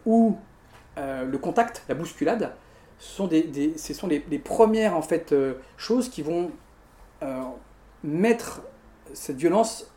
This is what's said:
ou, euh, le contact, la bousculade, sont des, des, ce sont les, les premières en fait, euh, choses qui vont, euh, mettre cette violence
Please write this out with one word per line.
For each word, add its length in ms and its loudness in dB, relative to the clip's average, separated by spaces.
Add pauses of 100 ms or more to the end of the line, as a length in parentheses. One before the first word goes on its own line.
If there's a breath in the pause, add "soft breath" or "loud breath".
ou, 320 6 (600 loud breath)
euh, 280 -6
le 120 -2
contact, 500 -2
la 80 -4
bousculade, 580 -2 (440 loud breath)
sont 300 -6
des, 160 4
des, 340 -2
ce 160 -10
sont 140 -8
les, 220 0
les 100 -2
premières 560 4
en 60 2
fait, 320 0
euh, 220 2 (220 loud breath)
choses 320 0
qui 140 -10
vont, 280 -2 (720)
euh, 180 -6 (640)
mettre 580 0 (520)
cette 220 -10
violence 600 2